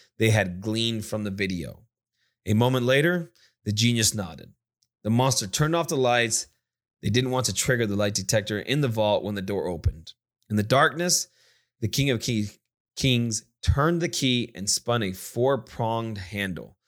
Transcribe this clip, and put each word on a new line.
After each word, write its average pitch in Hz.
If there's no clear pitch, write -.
they 113
had 95
gleaned 113
from 107
the 101
video. 92
A 104
moment 120
later, 165
the 104
genius 113
nodded. 87
The 107
monster 123
turned 151
off 160
the 160
lights. 120
They 104
didn't 127
want 127
to 98
trigger 117
the 101
light 104
detector 104
in 143
the 139
vault 107
when 104
the 98
door 95
opened. 82
In 104
the 104
darkness, 151
the 107
King 139
of 117
Keys 107
Kings 120
turned 160
the 170
key 123
and 101
spun 117
a 95
four-pronged 113
handle. 92